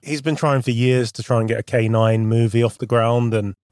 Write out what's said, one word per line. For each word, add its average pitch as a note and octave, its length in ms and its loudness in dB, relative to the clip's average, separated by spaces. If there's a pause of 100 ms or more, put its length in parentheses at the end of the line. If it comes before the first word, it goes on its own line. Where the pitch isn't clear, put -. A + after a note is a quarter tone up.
he's D3 180 -8
been D3+ 140 -2
trying C#3+ 260 0
for B2 80 -4
years B2 440 0
to - 100 -10
try A#2+ 160 0
and A2+ 80 0
get A2+ 120 -2
a A2 40 -6
K A2+ 260 0
nine A2 380 2
movie A2+ 340 2
off A#2 160 -2
the - 80 -10
ground, A#2 480 0
and G2+ 220 -2 (160)